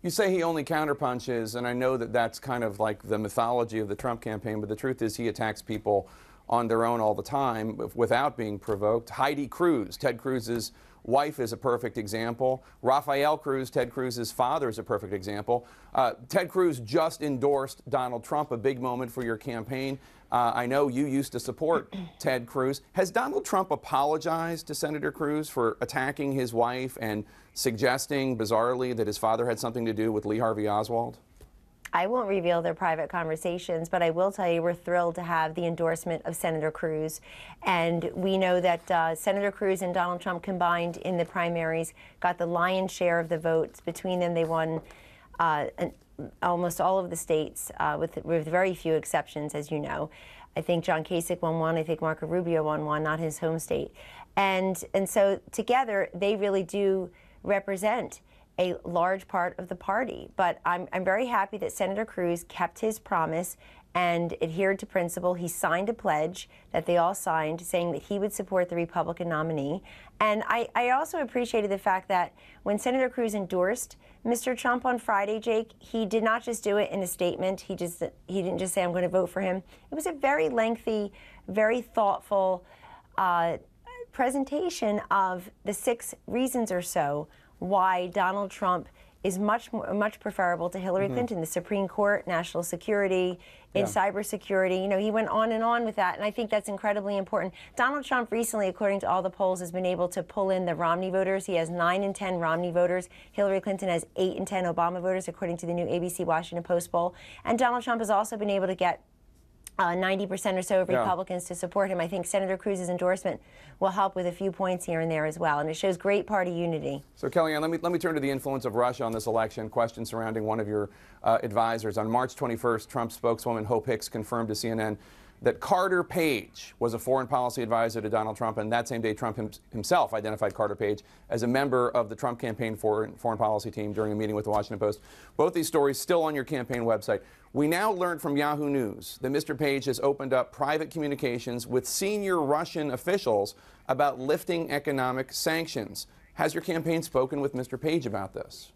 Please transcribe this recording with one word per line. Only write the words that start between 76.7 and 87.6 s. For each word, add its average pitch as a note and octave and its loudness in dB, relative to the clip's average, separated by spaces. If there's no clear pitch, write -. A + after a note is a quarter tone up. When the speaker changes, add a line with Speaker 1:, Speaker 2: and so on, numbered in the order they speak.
Speaker 2:
it G#3 2
in G3 -2
a F3+ -2
statement. F#3 0
He - -8
just, E3+ -6
he F#3+ -2
didn't F3+ -2
just F#3 -2
say, F#3+ 2
"I'm F3 0
gonna F3+ 2
vote F3+ 2
for F#3+ -2
him." F#3+ 0
It C#4+ -8
was D4+ -4
a E4+ -2
very C#4 2
lengthy, A3+ 0
very A3 2
thoughtful, G3 2
uh, E3+ 2
presentation C4+ 0
of F#3 0
the G3+ -2
six - -2
reasons A#3+ 0
or F3+ -2
so D3 0
why F#3 2